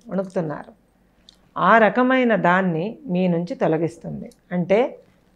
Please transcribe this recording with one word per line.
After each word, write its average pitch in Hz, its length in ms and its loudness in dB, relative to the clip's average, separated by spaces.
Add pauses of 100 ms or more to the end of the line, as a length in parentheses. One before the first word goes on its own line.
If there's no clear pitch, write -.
వణుకుతున్నారు. 185 640 -6 (840)
ఆ 190 200 4
రకమైన 240 580 2
దాన్ని 180 680 0
మీ 180 220 0
నుంచి 175 260 -2
తొలగిస్తుంది. 160 760 -4 (220)
అంటే, 196 460 0 (380)